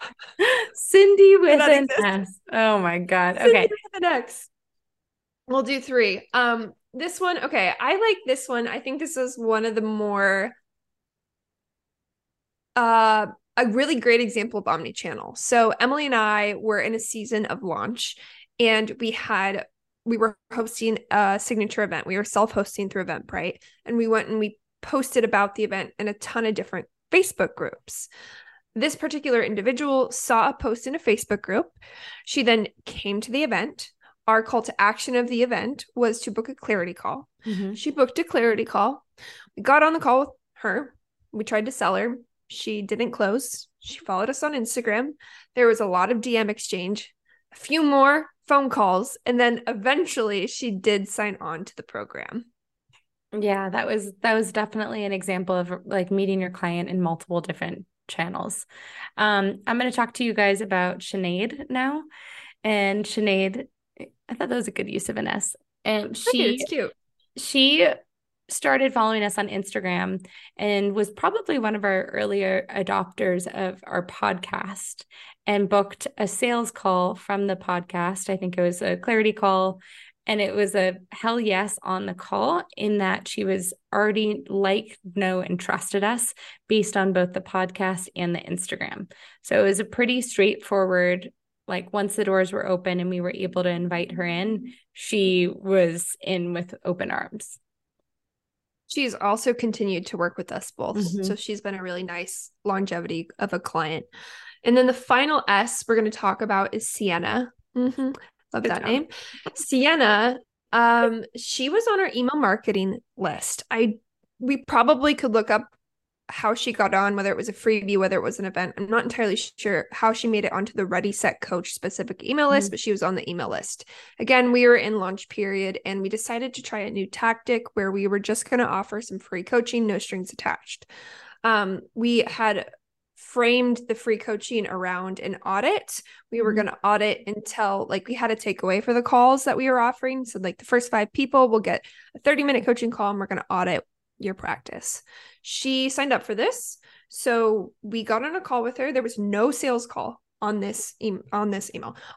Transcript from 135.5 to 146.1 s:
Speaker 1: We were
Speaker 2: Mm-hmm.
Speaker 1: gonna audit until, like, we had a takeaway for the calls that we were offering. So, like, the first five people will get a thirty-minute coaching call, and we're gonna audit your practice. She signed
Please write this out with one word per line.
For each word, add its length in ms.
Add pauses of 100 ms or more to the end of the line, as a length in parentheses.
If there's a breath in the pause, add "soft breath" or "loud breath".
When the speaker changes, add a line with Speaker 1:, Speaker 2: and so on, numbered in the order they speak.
Speaker 1:
We 100
were 140
Speaker 2:
Mm-hmm. 140
Speaker 1:
gonna 160
audit 420
until, 640
like, 200
we 60
had 160
a 60
takeaway 460
for 120
the 80
calls 420
that 120
we 120
were 120
offering. 440
So, 140
like, 200
the 60
first 260
five 220
people 360
will 120
get 240 (300 loud breath)
a 60
thirty-minute 440
coaching 260
call, 200
and 80
we're 80
gonna 240
audit 340 (340)
your 160
practice. 680 (400 loud breath)
She 460
signed 240